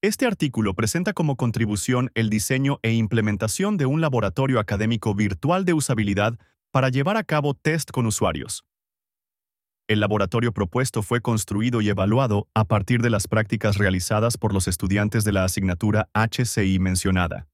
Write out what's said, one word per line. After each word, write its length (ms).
Este 240
artículo 480
presenta 400
como 240
contribución 760
el 160
diseño 520
e 100
implementación 840
de 80
un 160
laboratorio 580
académico 560
virtual 480
de 100
usabilidad 640
para 180
llevar 260
a 80
cabo 300
test 380
con 140
usuarios. 600
El 140
laboratorio 500
propuesto 500
fue 180
construido 600
y 80
evaluado 640
a 120
partir 360
de 80
las 180
prácticas 500
realizadas 600
por 160
los 140
estudiantes 560
de 80
la 120
asignatura 720
H 320
C 180
I 140
mencionada. 760